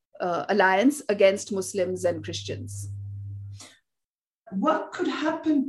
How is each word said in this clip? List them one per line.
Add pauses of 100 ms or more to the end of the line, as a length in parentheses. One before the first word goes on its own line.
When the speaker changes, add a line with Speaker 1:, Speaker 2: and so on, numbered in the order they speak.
(200)
Speaker 1:
uh,
alliance
against
Muslims
and
Christians. (1600)
Speaker 2:
What
could
happen